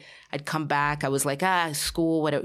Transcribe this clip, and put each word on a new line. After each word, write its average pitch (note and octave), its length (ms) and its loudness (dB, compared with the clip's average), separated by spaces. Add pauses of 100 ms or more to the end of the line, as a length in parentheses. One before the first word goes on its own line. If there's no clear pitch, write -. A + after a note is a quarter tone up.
(340)
I'd D3 140 -8
come D#3 180 -2
back. D3 380 0
I C#3 60 2
was C#3 180 0
like, C#3+ 160 -2
"Ah, F3+ 300 2
school, E3 500 0
what D3+ 80 2
do, C#3+ 140 0